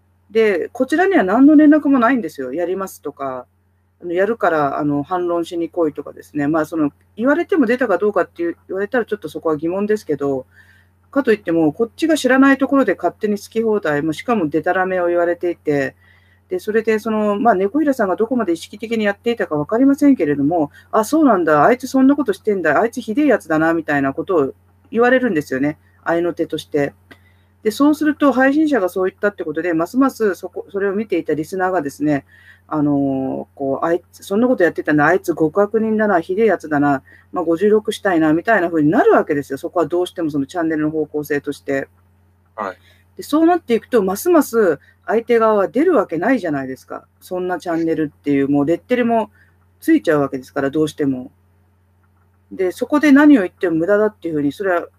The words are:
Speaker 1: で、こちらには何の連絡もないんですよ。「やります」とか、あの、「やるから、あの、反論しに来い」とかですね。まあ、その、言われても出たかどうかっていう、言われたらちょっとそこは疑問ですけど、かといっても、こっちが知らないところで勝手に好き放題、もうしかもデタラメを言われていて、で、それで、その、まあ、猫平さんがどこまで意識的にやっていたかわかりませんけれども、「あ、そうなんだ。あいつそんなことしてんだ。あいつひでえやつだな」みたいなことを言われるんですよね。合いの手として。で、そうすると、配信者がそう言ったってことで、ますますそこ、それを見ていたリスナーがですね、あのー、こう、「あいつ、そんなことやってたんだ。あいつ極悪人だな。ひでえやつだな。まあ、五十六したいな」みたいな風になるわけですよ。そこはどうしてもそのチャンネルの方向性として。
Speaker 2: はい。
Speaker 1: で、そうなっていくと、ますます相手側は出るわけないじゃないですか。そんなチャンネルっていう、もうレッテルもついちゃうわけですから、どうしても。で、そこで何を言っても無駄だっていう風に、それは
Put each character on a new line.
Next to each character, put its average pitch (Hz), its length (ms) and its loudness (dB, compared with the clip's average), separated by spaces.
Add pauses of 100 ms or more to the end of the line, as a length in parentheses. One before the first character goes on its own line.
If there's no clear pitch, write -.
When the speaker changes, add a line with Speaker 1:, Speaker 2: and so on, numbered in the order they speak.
(300)
Speaker 1:
で、 208 420 0
こ 262 140 -2
ち 311 100 -4
ら 370 120 2
に 392 80 2
は 233 80 4
何 220 220 4
の 311 100 8
連 302 140 8
絡 294 200 4
も 269 100 4
な 233 120 2
い 262 60 2
ん 220 40 -2
で 160 80 -8
す - 100 -20
よ。 127 140 -6
「や 175 120 -2
り 185 100 -2
ま 196 120 -6
す」 - 160 -18
と 143 100 -10
か、 131 340 -10 (540)
あ - 40 -14
の、 175 80 -8
「や 190 120 0
る 233 120 -2
か 180 140 0
ら、 147 260 0
あ 151 80 -4
の、 143 180 -2
反 180 240 -4
論 170 160 -2
し 170 140 -10
に 165 120 -6
来 160 200 0
い」 147 60 -16
と - 80 -12
か - 100 -16
で - 100 -20
す - 140 -10
ね。 143 100 -2
ま 156 140 0
あ、 151 40 -2
そ 330 120 -8
の、 294 140 0 (240)
言 226 120 -2
わ 294 80 2
れ 339 100 -2
て 381 120 -2
も 262 80 4
出 247 120 0
た 254 100 -2
か 185 100 0
ど 208 120 0
う 208 40 -6
か 180 80 0
っ 165 80 -2
て - 140 -10
い 170 60 -2
う、 165 80 -10 (100)
言 180 80 -10
わ 196 60 -4
れ 202 60 -6
た 247 120 -2
ら 214 60 -4
ち - 80 -6
ょ - 20 -6
っ - 40 -10
と 156 80 -14
そ 151 140 -12
こ 165 80 -2
は 156 80 0
疑 160 120 -6
問 196 160 -4
で 214 120 0
す - 80 -10
け 147 120 -4
ど、 139 280 -4 (640)
か 269 140 -2
と 233 80 2
い 208 40 4
っ 208 80 -10
て 165 100 -4
も、 160 180 2
こ 233 140 -2
っ - 100 -12
ち 320 120 -4
が 320 100 2
知 262 100 -2
ら 262 100 4
な 269 140 6
い 269 60 2
と 269 100 -2
こ 277 100 2
ろ 262 80 4
で 190 100 0
勝 170 200 -4
手 214 140 -4
に 202 100 -2
好 - 60 -20
き 226 180 -4
放 214 160 0
題、 147 220 -2
も 160 80 -2
う 151 40 -4
し - 100 -12
か 240 120 -2
も 165 140 -2
デ 160 120 -2
タ 180 120 0
ラ 185 120 0
メ 185 140 -2
を 175 80 0
言 175 100 0
わ 170 80 2
れ 175 120 -2
て 175 140 -4
い 165 40 -6
て、 139 400 -4 (540)
で、 185 100 -6
そ 214 120 -8
れ 220 100 0
で、 220 180 0
そ 220 120 -6
の、 208 260 0
ま 220 140 2
あ、 196 40 4
猫 202 260 -2
平 285 120 0
さ 220 120 -2
ん 185 40 -4
が - 60 0
ど 220 100 -2
こ 262 100 -4
ま 226 100 -2
で 170 80 -2
意 165 40 -4
識 - 220 -16
的 226 180 -6
に 214 60 -2
や 202 80 0
っ 202 60 -6
て 240 140 -4
い 233 40 -2
た 190 120 -4
か 156 80 -4
わ 147 100 -2
か 220 120 -2
り 269 80 4
ま 277 100 4
せ 285 140 2
ん 269 60 6
け 170 100 0
れ 143 100 0
ど 143 80 -2
も、 156 280 0 (200)
「あ、 220 120 2
そ 311 180 2
う 302 40 4
な 220 120 4
ん 175 60 0
だ。 151 220 4
あ 208 80 6
い 247 40 0
つ 262 100 -12
そ 262 140 0
ん 262 60 6
な 285 80 6
こ 294 80 -2
と 220 80 -2
し - 80 -4
て 208 160 -2
ん 185 60 -4
だ。 156 180 2
あ 208 60 2
い 240 60 -2
つ 247 100 -10
ひ 214 140 -6
で 294 80 0
え - 20 2
や 226 120 4
つ - 120 -8
だ 156 100 0
な」 165 160 2
み 160 80 -4
た 147 140 -2
い 139 40 0
な 135 120 -2
こ 160 100 -8
と 190 140 -2
を 135 160 0 (360)
言 226 120 -2
わ 240 80 4
れ 254 100 4
る 247 100 -2
ん 196 40 -2
で 151 80 0
す 135 120 -8
よ 131 60 -2
ね。 147 180 -2 (260)
合 170 140 -2
い 170 40 0
の 175 120 -2
手 160 140 -4
と 156 100 -8
し - 80 -10
て。 147 280 -2 (720)
で、 220 80 0
そ 285 180 2
う 302 60 2
す 302 100 -4
る 294 100 0
と、 285 160 2
配 262 220 2
信 311 160 2
者 254 100 2
が 185 80 -2
そ 185 200 -2
う - 20 0
言 - 80 -20
っ - 20 -20
た 208 100 0
っ 202 60 -16
て 180 80 -10
こ 156 100 -8
と 160 80 -6
で、 175 120 -2
ま 165 140 -2
す - 100 -6
ま 262 120 4
す 208 260 -2
そ 185 120 -14
こ、 - 240 -12
そ 196 80 -6
れ 196 100 -2
を 185 40 -4
見 214 120 -4
て 175 120 -4
い 160 80 -4
た 156 80 -2
リ 147 100 -4
ス 185 140 -8
ナ 185 100 0
ー 185 40 -2
が 180 100 -2
で 143 80 -6
す 143 140 -10
ね、 147 220 -2 (400)
あ 156 160 -4
の 135 720 -2
ー、 - 40 -20
こ 135 260 -4
う、 - 20 -
「あ 165 80 0
い - 80 -2 (120)
つ、 - 100 -20
そ 196 140 -4
ん - 20 0
な 247 80 2
こ 247 80 2
と 190 80 0
や 160 60 4
っ 151 40 -12
て 180 100 -8
た 151 100 -2
ん 151 40 2
だ。 147 80 4
あ 165 80 4
い 190 80 0
つ 165 140 -4
極 160 260 0
悪 208 200 0
人 220 160 -2
だ 214 100 0
な。 180 140 2
ひ 185 140 -6
で 226 80 0
え - 20 4
や 180 120 2
つ 156 120 -12
だ 147 100 0
な。 143 240 0 (300)
ま 180 80 -4
あ、 - 20 -2
五 165 140 0
十 202 120 2
六 208 220 2
し - 80 -8
た 190 160 -2
い 160 60 2
な」 156 140 2
み 170 80 -2
た 226 140 2
い 175 40 0
な 170 80 -2
風 160 140 0
に 147 60 4
な 254 140 2
る 453 80 6
わ 269 140 4
け 151 100 -2
で 143 80 -4
す - 80 -10
よ。 135 60 -8
そ 165 120 -8
こ 175 120 -2
は 160 40 0
ど 175 180 -2
う 175 40 -6
し - 60 -16
て 180 80 -8
も 156 100 -4
そ 147 80 -4
の 135 60 -2
チ 185 120 -12
ャ 170 60 -4
ン 160 60 -2
ネ 156 80 -2
ル 151 60 -4
の 151 80 -2
方 156 160 -4
向 151 180 -6
性 143 160 -4
と 147 100 -8
し - 80 -10
て。 139 300 -6 (680)
Speaker 2:
は 101 160 -8
い。 - 60 -16 (400)
Speaker 1:
で、 185 60 -12
そ 302 180 0
う 330 60 4
な 349 80 4
っ 330 60 -4
て 240 120 -4
い 214 80 0
く - 60 -20
と、 220 160 0
ま 185 120 -2
す 349 140 -4
ま 320 140 4
す 202 360 0 (280)
相 220 160 0
手 233 160 2
側 220 160 2
は 196 120 0
出 254 160 0
る 349 120 2
わ 196 100 2
け 160 140 -6
な 226 140 0
い 240 60 0
じ 175 80 -6
ゃ 151 40 -2
な 139 120 -4
い 131 40 -10
で 131 100 -10
す - 80 -20
か。 - 220 -16 (120)
そ 185 200 -10
ん 180 80 -6
な 180 100 -4
チ 175 120 -10
ャ 165 60 -2
ン 165 100 -2
ネ 160 100 0
ル 151 200 -4
っ - 60 -20
て 143 100 -6
い 139 100 2
う、 139 60 0
も 143 140 2
う 143 40 0
レ 165 100 0
ッ 175 40 -4
テ - 160 -4
ル 233 100 0
も 233 260 0 (480)
つ 320 140 2
い 311 100 2
ち 165 80 0
ゃ 151 60 4
う 143 40 2
わ 139 80 -2
け 135 80 -10
で 127 60 -10
す - 100 -20
か 139 80 -4
ら、 139 80 0
ど 156 140 -2
う 151 40 -2
し 147 60 -8
て 147 140 -2
も。 127 240 -6 (1200)
で、 185 200 -4
そ - 140 -6
こ 302 140 0
で 302 120 4
何 285 280 8
を - 20 0
言 180 80 -2
っ - 40 -20
て 180 160 -2
も 165 80 -2
無 165 100 -2
駄 208 100 4
だ 214 100 2
っ 208 80 -6
て - 120 -12
い 170 40 -6
う 156 40 -4
風 147 80 -2
に、 143 80 0
そ 202 140 -10
れ 185 60 0
は 170 160 -2 (120)